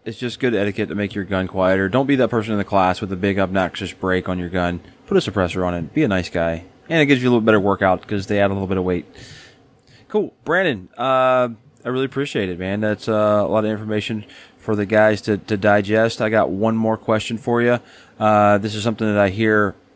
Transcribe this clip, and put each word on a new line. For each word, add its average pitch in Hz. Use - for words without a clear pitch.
it's 117
just 120
good 123
etiquette 101
to 82
make 101
your 98
gun 92
quieter. 95
Don't 131
be 139
that 117
person 113
in 107
the 98
class 92
with 95
the 95
big 98
obnoxious 92
break 92
on 90
your 87
gun. 87
Put 196
a 107
suppressor 92
on 87
it. 85
Be 151
a 131
nice 92
guy. 82
And 160
it 143
gives 131
you 127
a -
little 113
better 110
workout 95
'cause 101
they 101
add 101
a -
little 98
bit 95
of 90
weight. 90
Cool. 202
Brandon, 143
uh, 127
I 120
really 131
appreciate 135
it, 87
man. 98
That's, 107
uh, 107
a -
lot 107
of 107
information 107
for 110
the 104
guys 107
to, 104
to 104
digest. 107
I 110
got 104
one 110
more 110
question 110
for 120
you. 120
Uh, 104
this 107
is 104
something 110
that 104
I 98
hear 107